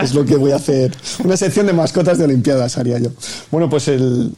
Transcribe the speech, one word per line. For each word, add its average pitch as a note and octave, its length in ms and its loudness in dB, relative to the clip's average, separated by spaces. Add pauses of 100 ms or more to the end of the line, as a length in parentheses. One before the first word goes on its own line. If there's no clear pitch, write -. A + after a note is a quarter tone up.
Es C3 120 -4
lo C#3+ 100 2
que D3 140 2
voy C#3 160 2
a - 20 0
hacer. C3+ 380 0 (320)
Una F#3 100 2
sección G3 320 0
de F#3+ 60 2
mascotas E3+ 440 2
de E3 60 2
Olimpiadas C3 540 0
haría A#2+ 220 -2
yo. A#2+ 100 -2 (420)
Bueno, D#3 180 0
pues C#3+ 200 0
el, B2 480 0